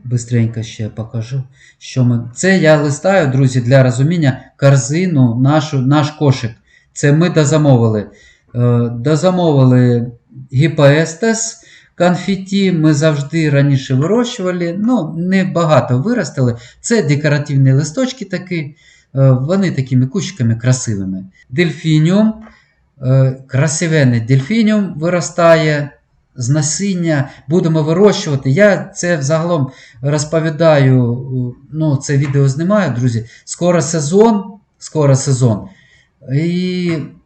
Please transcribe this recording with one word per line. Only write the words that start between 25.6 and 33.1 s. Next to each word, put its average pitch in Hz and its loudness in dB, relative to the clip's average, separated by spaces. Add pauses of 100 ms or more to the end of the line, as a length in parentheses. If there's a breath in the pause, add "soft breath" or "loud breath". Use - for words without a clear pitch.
з 120 -4
насіння, 160 -2 (200 loud breath)
будемо 160 0
вирощувати. 160 0
Я 180 2
це 175 -4
взагалом 156 -2 (320 loud breath)
розповідаю, 147 2
е, 127 -8
ну, 156 -2
це 139 -4
відео 139 0
знімаю, 165 0
друзі. 117 -2 (180 loud breath)